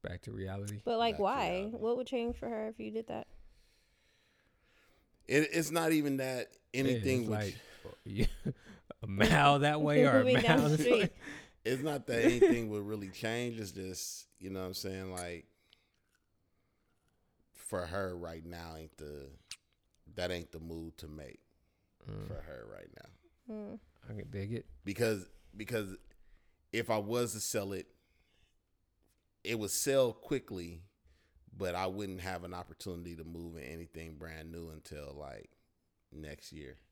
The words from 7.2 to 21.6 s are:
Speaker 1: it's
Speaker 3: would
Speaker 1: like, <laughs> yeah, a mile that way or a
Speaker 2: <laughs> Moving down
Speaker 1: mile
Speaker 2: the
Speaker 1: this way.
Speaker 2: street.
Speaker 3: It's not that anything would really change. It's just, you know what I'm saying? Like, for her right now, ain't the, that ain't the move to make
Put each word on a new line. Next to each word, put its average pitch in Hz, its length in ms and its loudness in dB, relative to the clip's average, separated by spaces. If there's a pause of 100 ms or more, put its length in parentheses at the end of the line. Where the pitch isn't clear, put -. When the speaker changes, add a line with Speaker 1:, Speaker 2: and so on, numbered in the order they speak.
Speaker 1:
it's 113 80 -2
Speaker 3:
would 107 100 2
Speaker 1:
like, 98 160 -2 (260)
<laughs> - 240 -16
yeah, 107 200 2 (760)
a 110 60 -8
mile 143 520 8
that 151 220 4
way - 240 8
or - 140 8
a - 40 8
Speaker 2:
<laughs> - 20 -
Moving - 160 8
down - 180 8
Speaker 1:
mile 233 100 6
Speaker 2:
the 160 80 6
Speaker 1:
this - 80 4
way. 247 120 8
Speaker 2:
street. 190 140 4 (540)
Speaker 3:
It's 127 160 0
not 143 260 -2
that 117 180 2
anything 120 440 6
would 104 160 -2
really 101 240 -6
change. 117 500 -2
It's 101 120 -6
just, - 560 -8 (120)
you 92 120 -10
know 95 80 -4
what 92 80 -4
I'm 92 60 -6
saying? 95 400 -6
Like, 87 320 -8 (2000)
for 90 320 -6
her 92 300 -4
right 82 300 -10
now, 85 320 -12
ain't 80 200 -16
the, 73 320 -12 (840)
that 90 160 -2
ain't 85 200 -6
the 80 80 -12
move 82 380 -10
to 80 100 -14
make 76 320 -14 (720)